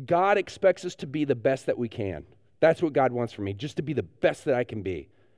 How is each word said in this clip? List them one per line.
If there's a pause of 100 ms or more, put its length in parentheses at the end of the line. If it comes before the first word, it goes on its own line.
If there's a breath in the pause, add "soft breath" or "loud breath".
God
expects
us
to
be
the
best
that
we
can. (340)
That's
what
God
wants
from
me,
just
to
be
the
best
that
I
can
be. (280)